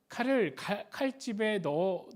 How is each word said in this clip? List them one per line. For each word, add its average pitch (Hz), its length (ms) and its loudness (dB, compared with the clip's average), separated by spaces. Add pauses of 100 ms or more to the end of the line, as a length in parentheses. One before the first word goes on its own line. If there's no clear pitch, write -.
칼을 240 460 2
칼, - 360 -4
칼집에 220 680 -2
넣어, 170 580 0